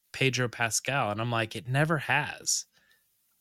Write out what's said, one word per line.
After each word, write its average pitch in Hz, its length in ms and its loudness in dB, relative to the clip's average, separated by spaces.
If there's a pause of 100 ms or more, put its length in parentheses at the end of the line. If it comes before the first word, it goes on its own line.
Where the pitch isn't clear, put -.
(140)
Pedro 127 340 2
Pascal, 117 600 0
and 104 120 -2
I'm 120 100 -2
like, 113 240 0
"It 110 120 -10
never 151 320 2
has." - 680 -2 (760)